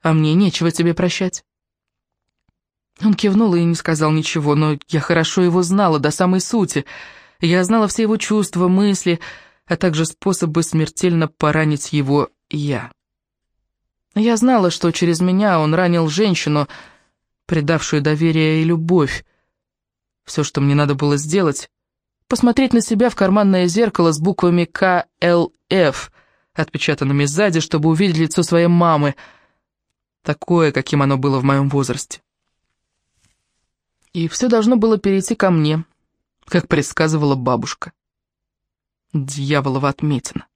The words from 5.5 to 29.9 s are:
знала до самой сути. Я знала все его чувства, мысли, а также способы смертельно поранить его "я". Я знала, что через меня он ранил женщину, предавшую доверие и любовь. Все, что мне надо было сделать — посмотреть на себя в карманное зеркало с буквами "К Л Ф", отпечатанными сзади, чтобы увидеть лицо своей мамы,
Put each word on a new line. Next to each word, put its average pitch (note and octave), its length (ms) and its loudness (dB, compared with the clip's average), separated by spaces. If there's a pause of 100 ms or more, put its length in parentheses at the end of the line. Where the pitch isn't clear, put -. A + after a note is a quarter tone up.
знала F3 380 2
до D3 100 0
самой F#3 300 0
сути. F#3 440 -2 (560)
Я F3 220 2
знала G#3+ 240 2
все G#3+ 160 -2
его A3 140 0
чувства, G3+ 500 -2
мысли, F#3 540 2 (460)
а E3+ 100 -4
также D#3+ 280 0
способы E3 580 -4
смертельно D#3+ 680 -2
поранить D3+ 640 -2
его C#3+ 380 0 (200)
"я". C#3+ 400 -6 (1200)
Я A3 220 2
знала, A3 340 2
что E3+ 200 -2
через E3+ 300 0
меня F#3 400 2
он D3+ 140 0
ранил E3+ 340 0
женщину, D3+ 580 0 (800)
предавшую D3+ 560 -2
доверие D#3 600 0
и - 20 0
любовь. E3 600 0 (1000)
Все, - 180 -6
что - 180 -4
мне C#3+ 140 2
надо C#3+ 220 0
было C#3+ 200 -2
сделать — D3+ 540 -4 (580)
посмотреть B3 440 0
на A#3 80 4
себя A3+ 300 0
в - 60 -14
карманное F#3+ 500 2
зеркало F3 460 0
с D3+ 80 -4
буквами F3 440 0
"К F3+ 420 0 (140)
Л E3+ 320 0 (180)
Ф", E3+ 420 0 (400)
отпечатанными C#3+ 720 -2
сзади, E3 360 0
чтобы D#3 280 -2
увидеть E3 300 2
лицо E3 240 0
своей E3+ 240 2
мамы, E3 480 2 (1080)